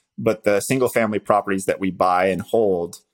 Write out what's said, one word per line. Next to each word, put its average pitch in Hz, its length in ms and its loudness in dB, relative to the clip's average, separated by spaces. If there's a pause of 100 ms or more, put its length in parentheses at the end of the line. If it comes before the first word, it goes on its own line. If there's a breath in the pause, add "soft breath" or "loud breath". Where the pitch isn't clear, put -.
(160)
But - 280 -2
the 104 160 2
single 127 280 0
family 110 300 0
properties 101 460 0
that - 160 -2
we 95 100 -2
buy 90 360 0
and 92 160 -2
hold, 92 560 -2 (160)